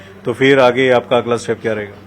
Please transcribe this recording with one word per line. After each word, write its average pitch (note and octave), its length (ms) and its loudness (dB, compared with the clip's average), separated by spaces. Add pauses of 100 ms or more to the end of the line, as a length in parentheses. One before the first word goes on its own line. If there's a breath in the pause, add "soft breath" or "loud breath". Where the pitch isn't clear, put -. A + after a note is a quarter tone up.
(240 loud breath)
तो B2 80 -4
फिर C3+ 260 2
आगे B2+ 320 2
आपका A#2+ 300 0
अगला A#2 220 -4
स्टेप A2 200 -6
क्या A2+ 120 -4
रहेगा? G2+ 320 -10